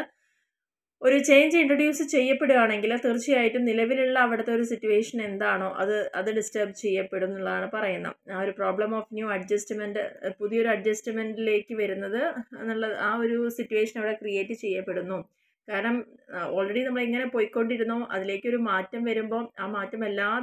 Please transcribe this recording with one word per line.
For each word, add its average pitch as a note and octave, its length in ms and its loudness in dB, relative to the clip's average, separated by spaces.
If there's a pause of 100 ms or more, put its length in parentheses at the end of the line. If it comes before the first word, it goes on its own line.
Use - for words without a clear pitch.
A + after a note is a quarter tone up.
(1000)
ഒരു C4 180 6
ചേഞ്ച് D4 380 8
introduce D4 500 4
ചെയ്യപ്പെടുകയാണെങ്കിൽ B3+ 920 4
തീർച്ചയായിട്ടും B3 680 2
നിലവിലുള്ള B3+ 540 2
അവിടുത്തെ A#3 340 2
ഒരു A#3 120 2
സിറ്റുവേഷൻ A3 560 0
എന്താണോ G3 540 -2
അത്, G3 180 0 (220)
അത് F#3+ 160 -2
disturb G#3 440 -2
ചെയ്യപ്പെടും F#3+ 540 -2
എന്നുള്ളതാണ് F#3+ 420 -4
പറയുന്നത്. F#3 440 -4 (160)
ആ F#3 100 -6
ഒരു G3 120 -2
problem G3 400 0
of A3 180 -4
new G#3+ 200 -6
adjustment, G#3 680 -4
ഏഹ്, - 400 -6
പുതിയൊരു A3+ 320 0
അഡ്ജസ്റ്റ്മെന്റിലേക്ക് A3 1080 -2
വരുന്നത് G3 460 -2 (340)
എന്നുള്ള A3 320 -4 (140)
ആ G#3 180 0
ഒരു A#3 180 2 (140)
സിറ്റുവേഷൻ A3 480 -2
അവിടെ G#3+ 160 -2
ക്രിയേറ്റ് G#3 480 -4
ചെയ്യപ്പെടുന്നു. F#3 540 -4 (500)
കാരണം, G#3+ 280 -2 (340)
ആ, - 100 -8 (100)
already G3 340 0
നമ്മൾ B3 180 -2
എങ്ങനെ A#3+ 260 -2
പോയിക്കൊണ്ടിരുന്നോ A3+ 720 0 (140)
അതിലേക്ക് G3 380 -4
ഒരു A#3+ 120 0
മാറ്റം G3+ 420 -2
വരുമ്പോൾ A3 400 -2 (160)
ആ G3 160 -6
മാറ്റം G#3 300 -6
എല്ലാ G3+ 220 0 (160)